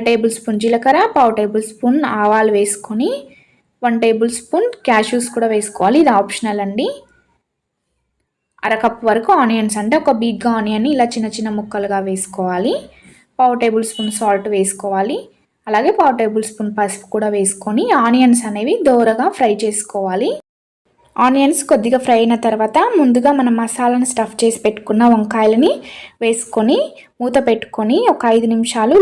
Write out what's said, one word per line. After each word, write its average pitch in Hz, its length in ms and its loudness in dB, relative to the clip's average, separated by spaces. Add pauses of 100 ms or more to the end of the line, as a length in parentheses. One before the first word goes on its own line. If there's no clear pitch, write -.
టేబుల్ 226 300 2
స్పూన్ 214 260 -4
జీలకర్ర, 233 360 2 (180)
పావు 240 220 4
టేబుల్ 208 280 -2
స్పూన్ 247 320 0 (220)
ఆవాలు 214 340 2
వేసుకొని, 214 560 -2 (760)
వన్ 233 200 0
టేబుల్ 226 340 2
స్పూన్ 392 280 -2 (200)
క్యాష్యూస్ 240 480 0
కూడా 226 180 0
వేసుకోవాలి. 208 500 0
ఇది 285 80 4 (100)
ఆప్షనల్ 208 440 -4
అండి. 214 220 -4 (1800)
అర 220 80 0 (120)
కప్ 233 260 -4
వరకు 226 200 2 (120)
ఆనియన్స్, 220 400 0
అంటే 233 180 2
ఒక 277 220 2
బిగ్ 233 320 -2
ఆనియన్ని 214 400 -2
ఇలా 240 200 2
చిన్న 220 220 -4
చిన్న 214 220 -6
ముక్కలుగా 202 500 -4
వేసుకోవాలి. 190 640 -4 (640)
పావు 247 260 2
టేబుల్ 220 260 0
స్పూన్ 214 200 -6 (100)
సాల్ట్ 202 340 0
వేసుకోవాలి. 196 640 -2 (500)
అలాగే 226 320 2
పావు 269 220 2
టేబుల్ 220 260 -2
స్పూన్ 214 320 -8
పసుపు 196 340 -6
కూడా 214 220 -2
వేసుకొని 214 480 -2 (180)
ఆనియన్స్ 240 480 4
అనేవి 220 240 -2 (140)
దోరగా 233 400 2 (100)
ఫ్రై 233 140 2 (120)
చేసుకోవాలి. 208 680 -4 (920)
ఆనియన్స్ 277 440 2
కొద్దిగా 240 360 2
ఫ్రై 247 160 4
అయిన 233 220 2
తర్వాత 220 340 0 (200)
ముందుగా 254 400 4
మనం 240 220 2
మసాలాను 247 500 -2
స్టఫ్ 220 320 -4
చేసి 226 240 0
పెట్టుకున్న 214 380 0 (100)
వంకాయలని 220 580 2 (520)
వేసుకొని 226 540 0 (440)
మూత 247 160 0 (100)
పెట్టుకొని 277 500 0 (140)
ఒక - 100 -4 (140)
ఐదు 226 160 2
నిమిషాలు 226 500 0